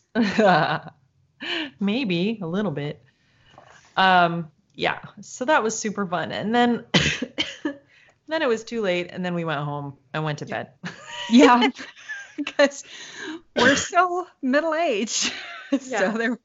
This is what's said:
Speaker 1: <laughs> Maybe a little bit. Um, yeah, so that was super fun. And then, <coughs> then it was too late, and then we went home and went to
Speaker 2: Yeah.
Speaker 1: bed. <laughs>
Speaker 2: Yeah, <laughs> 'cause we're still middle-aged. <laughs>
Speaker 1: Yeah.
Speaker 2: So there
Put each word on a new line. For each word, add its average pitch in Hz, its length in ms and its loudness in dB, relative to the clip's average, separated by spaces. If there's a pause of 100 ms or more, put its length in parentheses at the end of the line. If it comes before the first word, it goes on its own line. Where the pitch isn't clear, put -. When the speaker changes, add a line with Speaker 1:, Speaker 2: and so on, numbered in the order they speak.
(140)
Speaker 1:
<laughs> 214 1700 0
Maybe 202 600 -2
a 175 60 -6
little 185 240 -2
bit. 143 320 -8 (960)
Um, 175 540 4 (240)
yeah, - 260 -2 (200)
so - 240 -12
that 277 180 4
was 220 160 -2
super 202 280 -4
fun. 165 260 -4
And 175 220 -2
then, 240 340 2
<coughs> - 760 -4 (640)
then 320 140 -2
it 285 60 0
was 226 160 -2
too 233 160 -6
late, 180 320 0
and 180 120 -6
then 180 100 -2
we 170 100 -2
went 151 160 -2
home 143 340 -6 (200)
and 156 100 -2
went 151 160 -4
to 143 60 -10
Speaker 2:
Yeah. 113 180 -6
Speaker 1:
bed. - 60 -18 (140)
<laughs> - 80 -10 (380)
Speaker 2:
Yeah, 247 400 8 (360)
<laughs> - 400 -12
'cause - 360 2 (760)
we're 262 200 6
still 359 500 0 (160)
middle-aged. 294 920 0
<laughs> - 60 -14 (440)
Speaker 1:
Yeah. 214 260 0
Speaker 2:
So 220 60 -2
there 226 260 -2